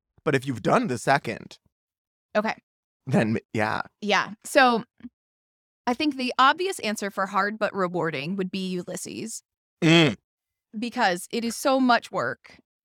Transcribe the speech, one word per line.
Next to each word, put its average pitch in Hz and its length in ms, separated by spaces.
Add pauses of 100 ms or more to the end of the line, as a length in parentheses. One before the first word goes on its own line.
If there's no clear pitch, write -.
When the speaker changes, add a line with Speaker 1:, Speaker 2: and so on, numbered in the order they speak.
(240)
Speaker 1:
but 151 120
if 131 100
you've 135 180
done 214 240
the 127 100
second, - 640 (760)
Speaker 2:
Okay. 208 200 (520)
Speaker 1:
then 120 300
m-, - 40 (120)
yeah. 110 300 (180)
Speaker 2:
Yeah. 190 300 (120)
So 247 400 (1040)
I 247 60
think 294 240
the 254 220
obvious 320 400
answer 208 320
for 196 160
hard 202 320
but 202 160
rewarding 175 600
would 185 140
be 190 180
Ulysses. 180 760 (400)
Speaker 1:
Mm. 156 340 (600)
Speaker 2:
Because 214 540
it 233 140
is 233 100
so 269 240
much 247 320
work. 135 460 (280)